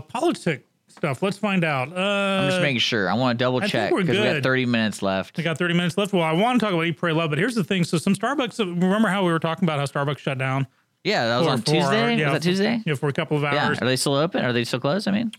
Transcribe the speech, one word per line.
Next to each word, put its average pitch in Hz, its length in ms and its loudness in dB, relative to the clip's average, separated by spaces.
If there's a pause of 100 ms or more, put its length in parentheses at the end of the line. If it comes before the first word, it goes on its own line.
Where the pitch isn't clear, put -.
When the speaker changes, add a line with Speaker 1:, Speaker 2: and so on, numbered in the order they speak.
Speaker 1:
politic 240 640 -4 (180)
stuff. - 340 -6
Let's 196 160 -2
find 190 280 0
out. 143 280 -2
Uh, 196 520 -2
Speaker 2:
I'm 190 40 2
just 180 140 0
making 139 160 0
sure. 101 320 0
I 95 40 0
wanna 123 220 2
double 127 220 0
Speaker 1:
I 120 40 -2
think - 100 -2
Speaker 2:
check 110 200 0
Speaker 1:
we're - 100 0
Speaker 2:
'cause 170 80 0
we - 80 2
got - 40 0 (120)
Speaker 1:
good. 131 100 -2
Speaker 2:
thirty 127 220 2
minutes 113 360 0
left. 95 340 -2
Speaker 1:
We 165 60 -4
got 160 160 -2
thirty 175 160 0
minutes 175 240 0
left. 202 140 0
Well, 180 100 2
I 160 100 0
wanna 226 280 2
talk 214 120 2
about 165 140 0
Eat, 170 100 -2
Pray, 170 160 -2
Love, 165 160 0
but 147 100 -2
here's 233 180 0
the 202 80 0
thing. 185 180 0
So 165 160 0
some 196 160 2
Starbucks, 247 460 -2
remember 185 480 2
how 190 180 0
we 170 60 2
were 160 80 0
talking 160 240 -2
about 151 160 2
how 143 60 0
Starbucks 143 320 -2
shut 135 200 -4
down? 131 300 -2 (340)
Speaker 2:
Yeah, 170 240 0
that 120 120 2
was 143 80 4
Speaker 1:
For, 143 60 2
Speaker 2:
on 120 60 0
Speaker 1:
for, 110 140 -6
Speaker 2:
Tuesday? 226 460 2
Speaker 1:
yeah, 147 120 2
Speaker 2:
Was - 40 2
that 147 80 2
Speaker 1:
for, 170 60 2
Speaker 2:
Tuesday? 214 380 0
Speaker 1:
yeah, 156 80 0
for 147 140 -2
a 139 40 -2
couple 156 240 -2
of 143 60 0
Speaker 2:
Yeah. 143 240 0
Speaker 1:
hours. 143 160 0
Speaker 2:
Are 113 40 0
they 127 100 2
still 143 180 0
open? 160 300 0
Are 127 80 0
they 120 120 2
still 120 160 -4
closed? 165 280 -2
I - 20 0
mean, 220 280 -2